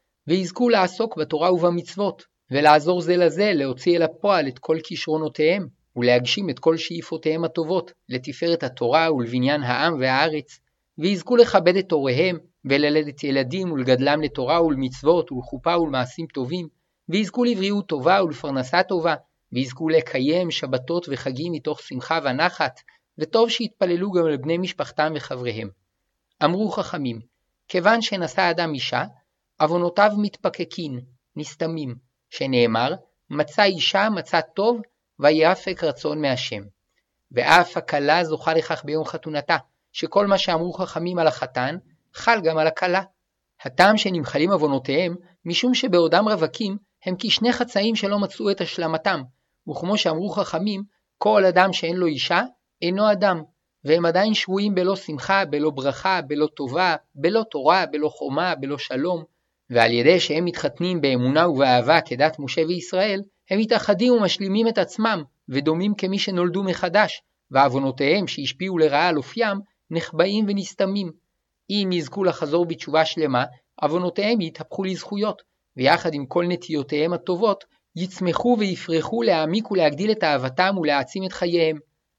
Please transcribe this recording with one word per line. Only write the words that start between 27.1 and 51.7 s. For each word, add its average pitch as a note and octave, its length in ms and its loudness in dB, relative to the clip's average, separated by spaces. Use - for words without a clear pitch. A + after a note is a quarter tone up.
כיוון G#3 340 2
שנשא F3+ 500 -2
אדם E3 220 -2
אישה, B2+ 300 -4
עוונותיו F3 560 2
מתפקקין, F3+ 800 -6
נסתמים, D3+ 600 -8
שנאמר, B2 640 2
מצא D3+ 340 0
אישה G3 460 0
מצא F3 320 -2
טוב, G#3+ 400 -2
ויאפק D#3 640 2
רצון D3+ 380 -4
מהשם. B2+ 400 -2
ואף D#3 460 4
הכלה D3+ 460 0
זוכה D#3+ 300 -2
לכך E3 320 -2
ביום D3+ 200 -4
חתונתה, D#3 520 -4
שכל - 360 0
מה G3 100 4
שאמרו F3 360 -2
חכמים F3 460 -6
על D#3+ 80 6
החתן, C3 480 -2
חל A3+ 300 2
גם D#3+ 140 0
על D#3 100 4
הכלה. F3+ 340 0
הטעם F#3 340 6
שנמחלים E3+ 540 0
עוונותיהם, D3+ 640 0
משום F3 280 0
שבעודם F3+ 560 2
רווקים, G3 480 -4
הם F#3 140 -4
כשני A#3 340 0
חצאים A3+ 420 -2
שלא G#3 240 -2
מצאו G3 320 -2
את G3 100 -2
השלמתם, D#3+ 600 -2
וכמו F#3 280 -2
שאמרו F3 320 -2
חכמים, G3 540 -4
כל G3+ 280 4
אדם F3+ 280 4